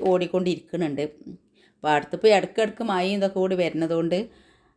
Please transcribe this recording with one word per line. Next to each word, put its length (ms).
ഓടിക്കൊണ്ടിരിക്കുന്നുണ്ട്. 1040
അപ്പോൾ 240
അടുത്തിപ്പോൾ 380
ഇടയ്ക്കിടയ്ക്ക് 540
മഴയും 340
ഇതൊക്കെ 220
കൂടി 160
വരുന്നതുകൊണ്ട് 640